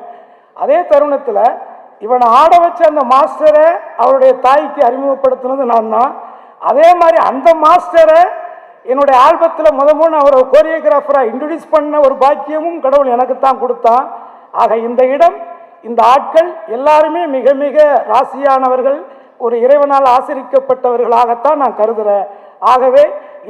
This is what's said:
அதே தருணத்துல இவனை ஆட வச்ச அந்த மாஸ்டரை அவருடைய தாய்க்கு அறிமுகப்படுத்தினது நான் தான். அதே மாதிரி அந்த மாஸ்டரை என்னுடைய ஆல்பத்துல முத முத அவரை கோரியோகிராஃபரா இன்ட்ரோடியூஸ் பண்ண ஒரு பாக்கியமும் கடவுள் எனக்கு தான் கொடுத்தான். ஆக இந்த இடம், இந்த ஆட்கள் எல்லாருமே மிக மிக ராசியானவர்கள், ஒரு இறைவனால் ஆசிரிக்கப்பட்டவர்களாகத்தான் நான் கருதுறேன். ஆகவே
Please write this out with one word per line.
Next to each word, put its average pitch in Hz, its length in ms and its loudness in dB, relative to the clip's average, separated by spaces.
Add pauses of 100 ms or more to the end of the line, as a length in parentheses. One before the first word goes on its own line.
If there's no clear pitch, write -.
(600)
அதே 262 180 0 (120)
தருணத்துல 277 480 0 (640)
இவனை 247 220 0 (120)
ஆட 330 140 4 (100)
வச்ச 339 160 -2 (120)
அந்த 302 200 0
மாஸ்டரை 302 560 2 (340)
அவருடைய 262 300 2 (140)
தாய்க்கு 285 420 0
அறிமுகப்படுத்தினது 262 880 -4
நான் 220 220 -2
தான். 247 160 0 (580)
அதே 277 180 4 (140)
மாதிரி 330 160 2 (120)
அந்த 262 200 -2 (160)
மாஸ்டரை 330 560 4 (680)
என்னுடைய 277 240 0 (100)
ஆல்பத்துல 320 440 0 (100)
முத 277 100 2 (100)
முத 320 240 0
அவரை 277 160 4 (140)
கோரியோகிராஃபரா 294 680 0 (100)
இன்ட்ரோடியூஸ் 294 420 -10
பண்ண 302 340 -2
ஒரு 262 160 -2
பாக்கியமும் 302 640 -4
கடவுள் 262 300 0
எனக்கு 254 200 -2 (100)
தான் 254 180 -2
கொடுத்தான். 240 420 -2 (560)
ஆக 220 160 0 (100)
இந்த 240 140 -2 (140)
இடம், 339 220 2 (500)
இந்த 233 140 -4 (120)
ஆட்கள் 320 360 0 (280)
எல்லாருமே 302 440 0 (140)
மிக 262 180 0 (120)
மிக 277 120 -4 (360)
ராசியானவர்கள், 262 840 0 (460)
ஒரு 233 100 -4 (100)
இறைவனால் 277 500 2
ஆசிரிக்கப்பட்டவர்களாகத்தான் 254 1500 -2
நான் 226 180 -4
கருதுறேன். 208 440 -2 (480)
ஆகவே 262 300 2 (460)